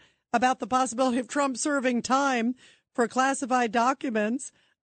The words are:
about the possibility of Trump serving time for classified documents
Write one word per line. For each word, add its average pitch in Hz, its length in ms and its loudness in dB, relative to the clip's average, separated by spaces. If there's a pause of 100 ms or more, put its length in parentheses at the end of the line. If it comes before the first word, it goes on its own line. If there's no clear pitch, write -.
(320)
about 254 280 2
the 233 80 -6
possibility 254 500 0
of 233 100 -4
Trump 277 300 -2
serving 254 460 0
time 254 500 0 (400)
for 233 140 0
classified 254 640 0
documents 233 800 -2 (320)